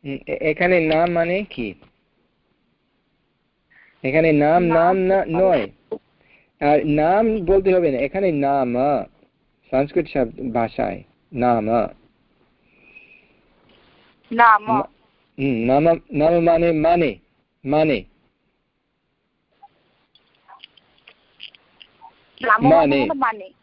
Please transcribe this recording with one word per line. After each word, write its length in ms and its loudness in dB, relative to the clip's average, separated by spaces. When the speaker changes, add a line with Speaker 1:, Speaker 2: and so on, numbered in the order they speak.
Speaker 1:
হুম, 220 -10
এ-, 140 -8
এখানে 400 0
নাম 300 0
মানে 320 -2
কি? 320 -10
এখানে 300 2
নাম, 300 4
Speaker 2:
নাম 120 0
Speaker 1:
নাম 220 4
না, 280 0
Speaker 2:
রিকারস্য 220 -2
Speaker 1:
নয়। 240 0
আর 140 0
নাম 580 0
বলতে 300 2
হবে 160 2
না, 80 -4
এখানে 340 -2
নাম, 440 -2
আহ, 280 -2
সংস্কৃত 360 -2
শব্দ 480 -6
ভাষায় 500 -4
নাম, 380 -2
আহ। 180 0
Speaker 2:
নাম। 300 4
Speaker 1:
মা-, 280 -4
হুম, 260 -2
নাম, 200 2
নাম 280 2
মানে, 320 2
মানে, 460 0
মানে। 380 0
Speaker 2:
নাম 200 2
Speaker 1:
মানে। 340 4
Speaker 2:
মানে 180 -2
মানে। 360 -6